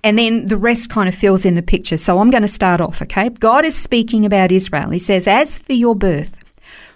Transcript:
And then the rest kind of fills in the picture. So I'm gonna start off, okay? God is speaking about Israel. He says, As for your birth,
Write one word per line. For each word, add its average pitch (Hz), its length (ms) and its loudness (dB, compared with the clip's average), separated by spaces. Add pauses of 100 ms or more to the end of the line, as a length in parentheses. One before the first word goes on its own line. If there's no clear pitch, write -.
And 214 160 2
then 226 280 0
the 202 100 -2
rest 233 340 0
kind 196 200 0
of 185 60 -6
fills 190 300 2
in 175 100 2
the 170 60 0
picture. 170 360 -2
So 180 220 2
I'm 220 100 4
gonna 226 180 2
start 180 320 0
off, - 220 -4
okay? 196 280 -4
God 240 360 2
is 311 100 -2
speaking 226 500 0
about 190 240 2
Israel. 180 420 0
He 175 80 -4
says, 185 280 0
As 254 320 0
for - 140 -6
your 240 200 2
birth, 185 440 -2 (580)